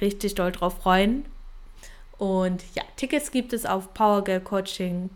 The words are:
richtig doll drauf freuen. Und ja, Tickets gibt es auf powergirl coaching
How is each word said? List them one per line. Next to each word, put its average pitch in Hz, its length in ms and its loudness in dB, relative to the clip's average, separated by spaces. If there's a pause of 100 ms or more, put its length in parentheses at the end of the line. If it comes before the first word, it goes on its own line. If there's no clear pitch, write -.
richtig 202 340 0
doll 180 180 0
drauf 180 300 -2
freuen. 202 420 4 (920)
Und 185 460 0 (100)
ja, - 80 -2 (140)
Tickets - 340 -2
gibt 247 220 0
es 226 140 -4
auf 190 260 -2
powergirl 196 480 4
coaching 185 760 -4